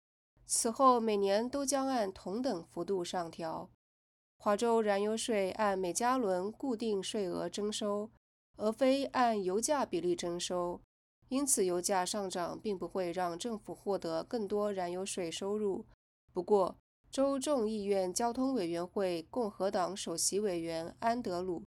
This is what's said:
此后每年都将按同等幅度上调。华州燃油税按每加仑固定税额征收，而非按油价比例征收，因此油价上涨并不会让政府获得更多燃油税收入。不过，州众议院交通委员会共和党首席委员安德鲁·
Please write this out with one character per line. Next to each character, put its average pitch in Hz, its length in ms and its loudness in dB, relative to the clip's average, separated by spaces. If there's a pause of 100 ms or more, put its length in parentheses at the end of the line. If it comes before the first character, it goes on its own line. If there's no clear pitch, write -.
(460)
此 - 240 0
后 247 300 6
每 220 160 2
年 202 320 2
都 285 160 -4
将 269 240 0
按 220 240 0
同 190 280 -6
等 208 320 -2
幅 170 120 -4
度 185 200 -2
上 170 260 -4
调。 165 400 -8 (640)
华 208 180 2
州 226 280 4
燃 202 180 2
油 214 160 0
税 202 360 0
按 202 260 2
每 185 120 0
加 240 280 2
仑 190 340 0
固 262 240 -2
定 208 260 0
税 202 260 -2
额 170 200 -4
征 208 240 -4
收， 208 380 -4 (460)
而 214 140 0
非 262 360 2
按 233 360 2
油 185 160 0
价 269 280 2
比 175 160 -2
例 175 120 2
征 175 240 -2
收， 180 440 -4 (460)
因 269 180 0
此 220 180 4
油 180 160 2
价 180 240 2
上 196 240 -4
涨 165 320 -4
并 208 160 -4
不 180 100 -6
会 175 240 -2
让 170 280 -2
政 226 200 -6
府 - 160 -10
获 196 220 -2
得 165 260 -2
更 220 240 -4
多 208 240 0
燃 185 200 -2
油 180 140 -4
税 185 260 -4
收 202 260 -4
入。 214 300 -2 (460)
不 180 100 -2
过， 196 340 4 (340)
州 277 280 2
众 262 280 2
议 220 180 -2
院 190 280 2
交 233 220 0
通 262 180 0
委 196 160 0
员 170 180 -2
会 180 440 -2
共 233 200 -2
和 190 200 -2
党 185 260 0
首 175 180 -4
席 175 240 0
委 185 220 0
员 165 380 -6
安 233 240 0
德 180 180 -2
鲁· 180 200 -4 (160)